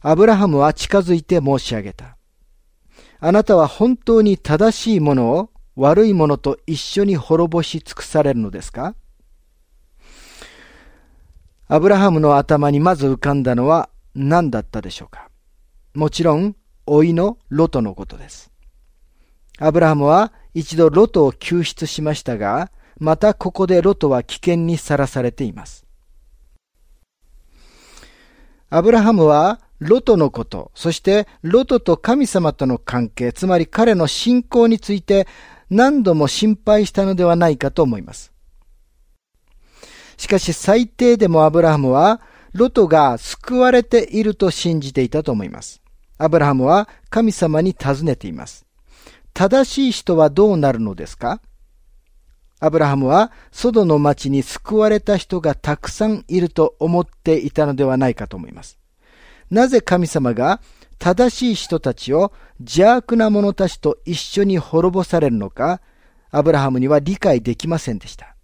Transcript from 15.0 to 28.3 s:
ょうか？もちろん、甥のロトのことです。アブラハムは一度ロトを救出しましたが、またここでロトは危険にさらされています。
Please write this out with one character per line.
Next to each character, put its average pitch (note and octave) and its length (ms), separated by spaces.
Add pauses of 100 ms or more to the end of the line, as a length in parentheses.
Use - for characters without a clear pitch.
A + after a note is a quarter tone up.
ょ - 40
う - 40
か？ - 180 (640)
も D3+ 160
ち - 140
ろ D#3+ 140
ん、 G3 200 (300)
甥 D#3 260
の F#3 240 (140)
ロ D#3+ 180
ト C3 140
の G2 120
こ F#2+ 120
と - 100
で - 140
す。 - 200 (1080)
ア D#3 120
ブ E3 100
ラ E3 80
ハ D3+ 60
ム C#3+ 120
は F#3+ 260 (220)
一 D#3+ 220
度 D#3+ 120
ロ F#3 200
ト D#3 180
を B2+ 60
救 E3+ 320
出 - 220
し - 140
ま D3+ 140
し - 80
た A#2 160
が、 A2 320 (280)
ま D#3 200
た G#3+ 160
こ - 180
こ F#3+ 140
で F3 160
ロ F#3+ 120
ト D#3 140
は B2+ 140
危 - 140
険 E3+ 300
に E3 120
さ - 180
ら C3+ 100
さ C3 140
れ A#2+ 120
て C#3+ 120
い G#2 80
ま - 140
す。 - 180 (2750)